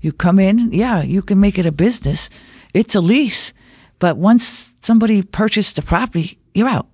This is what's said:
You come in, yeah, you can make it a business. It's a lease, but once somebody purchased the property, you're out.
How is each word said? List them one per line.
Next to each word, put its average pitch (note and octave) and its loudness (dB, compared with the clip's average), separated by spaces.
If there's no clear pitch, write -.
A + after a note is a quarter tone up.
You D#3 -4
come F3+ 2
in, G#3+ 2
yeah, G#3+ 0
you D3 -2
can G3 0
make G3+ 2
it F3+ 0
a E3 0
business. D#3 -2
It's A3 0
a G3+ 2
lease, A3 0
but F3 0
once A3+ 0
somebody A3 2
purchased G#3+ -4
the D3+ -6
property, F3 -4
you're A3 0
out. G#3+ -4